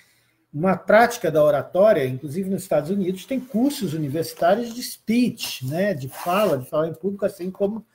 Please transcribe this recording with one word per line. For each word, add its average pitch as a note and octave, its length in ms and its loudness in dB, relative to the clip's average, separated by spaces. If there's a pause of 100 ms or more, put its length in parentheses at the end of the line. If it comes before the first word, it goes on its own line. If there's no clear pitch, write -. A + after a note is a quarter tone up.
(520)
uma F3 240 0
prática F#3 540 4
da D3+ 120 4
oratória, D3+ 640 4
inclusive D3 460 -6
nos F#3+ 120 -2
Estados D3+ 280 0
Unidos, F#3+ 340 -2
tem C4+ 160 -4
cursos A3+ 540 -2
universitários E3 800 0
de A#3+ 80 -10
speech, - 840 -2
né? F3+ 280 -2
De C3 160 -10
fala, F3 480 0
de B2+ 100 -10
falar D#3 200 -2
em D#3+ 60 -8
público, G3+ 300 -6
assim F#3 260 -4
como G3+ 440 -4